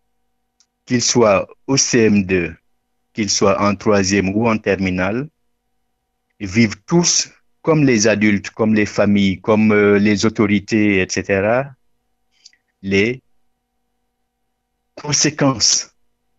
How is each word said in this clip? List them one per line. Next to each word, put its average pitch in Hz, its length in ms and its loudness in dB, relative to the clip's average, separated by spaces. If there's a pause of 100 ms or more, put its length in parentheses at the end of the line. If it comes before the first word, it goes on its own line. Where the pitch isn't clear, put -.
(840)
qu'ils 123 180 -2
soient 104 460 2 (180)
au 135 100 -2
C 135 240 0
M 104 240 2
deux, 87 300 -2 (580)
qu'ils 104 180 -6
soient 98 300 0
en 101 140 0
troisième 98 540 0
ou 107 180 -2
en 110 120 0
terminale, 95 720 -4 (1120)
vivent 101 440 -2
tous - 440 0 (300)
comme 156 240 0
les 117 240 2
adultes, 104 400 0
comme 110 260 -2
les 107 120 2
familles, 101 560 0
comme, 107 300 2
euh, 104 260 4
les 104 260 0
autorités, 104 760 0
et 95 60 -2
cetera, 104 640 -2 (1080)
les 101 400 -2 (1700)
conséquences 143 1000 -2 (440)